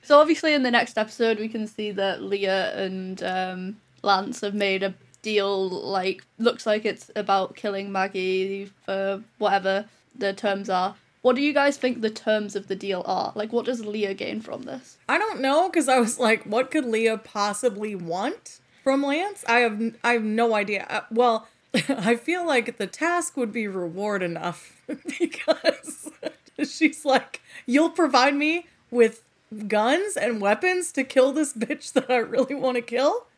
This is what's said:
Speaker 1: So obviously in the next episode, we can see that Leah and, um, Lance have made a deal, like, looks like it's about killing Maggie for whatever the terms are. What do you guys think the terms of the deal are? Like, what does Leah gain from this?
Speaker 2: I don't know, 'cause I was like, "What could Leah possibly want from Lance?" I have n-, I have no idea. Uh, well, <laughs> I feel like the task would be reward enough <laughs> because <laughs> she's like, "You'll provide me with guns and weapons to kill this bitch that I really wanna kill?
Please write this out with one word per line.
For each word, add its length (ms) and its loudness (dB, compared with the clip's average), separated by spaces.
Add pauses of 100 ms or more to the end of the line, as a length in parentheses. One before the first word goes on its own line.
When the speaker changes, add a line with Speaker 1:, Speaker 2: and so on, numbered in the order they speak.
Speaker 1:
So 120 10
obviously 340 6
in 120 4
the 60 2
next 280 2
episode, 400 0
we 100 -6
can 180 -6
see 260 -6
that 300 -2
Leah 540 -2
and, 460 -6
um, 540 -6 (260)
Lance 400 0
have 120 -4
made 280 2
a 100 -2 (300)
deal, 440 0
like, 560 -4 (160)
looks 280 0
like 180 0
it's 320 -6
about 400 0
killing 340 -6
Maggie 800 -2 (140)
for 380 -4 (160)
whatever 480 0 (280)
the 200 -2
terms 340 -2
are. 260 0 (280)
What 140 6
do 40 0
you 140 2
guys 240 4
think 240 -2
the 80 0
terms 440 -2
of 120 -6
the 100 -4
deal 300 -4
are? 280 -2
Like, 160 -6
what 140 0
does 180 -4
Leah 300 -2
gain 300 -6
from 220 -10
this? 340 -14 (100)
Speaker 2:
I 80 2
don't 240 -2
know, 300 2
'cause 180 2
I 120 6
was 180 0
like, 260 2
"What 260 -2
could 140 0
Leah 320 2
possibly 800 -2
want 640 -6 (240)
from 200 2
Lance?" 460 -2
I 120 6
have 200 0
n-, 240 -4
I 80 4
have 100 2
no 320 2
idea. 360 -2
Uh, 100 -2 (100)
well, 380 2 (240)
<laughs> 20 -20 (140)
I 280 2
feel 300 -4
like 300 0
the 100 -4
task 520 -2
would 160 -4
be 140 -4
reward 540 -4
enough 600 -6 (160)
<laughs> 200 -10
because 920 -2 (260)
<laughs> 320 -6
she's 380 0
like, 340 2 (240)
"You'll 240 4
provide 480 4
me 300 0 (240)
with 320 4 (460)
guns 480 2
and 240 -2
weapons 500 0
to 140 0
kill 280 4
this 200 0
bitch 400 -6
that 180 0
I 60 4
really 400 0
wanna 260 -2
kill? 440 0 (120)